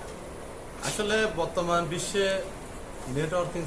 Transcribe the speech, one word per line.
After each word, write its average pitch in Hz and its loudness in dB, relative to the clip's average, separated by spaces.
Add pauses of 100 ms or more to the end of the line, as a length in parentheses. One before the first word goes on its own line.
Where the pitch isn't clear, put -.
(840)
আসলে 214 4
বর্তমান 170 2
বিশ্বে 190 2 (720)
নেটওয়ার্কিং 165 2